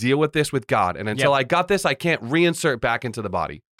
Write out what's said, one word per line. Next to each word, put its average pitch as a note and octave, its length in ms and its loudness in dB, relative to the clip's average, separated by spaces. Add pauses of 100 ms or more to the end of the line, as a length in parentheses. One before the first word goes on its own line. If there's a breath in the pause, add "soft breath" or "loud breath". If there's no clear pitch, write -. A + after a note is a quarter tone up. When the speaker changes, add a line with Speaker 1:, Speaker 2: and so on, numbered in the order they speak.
Speaker 1:
deal C#3 100 4
with D3+ 140 0
this D3+ 200 0
with C3 140 -2
God. F#2 300 2
And G2+ 120 -6
until C3 240 2
Speaker 2:
Yep. C#3 60 4
Speaker 1:
I C3+ 60 0
got F3 240 0
this, G3 160 0
I C#3+ 100 2
can't E3 280 -2
reinsert D#3+ 580 0
back A#2 240 -2
into A#2+ 180 -6
the G2+ 80 -6
body." D2+ 320 -4 (180)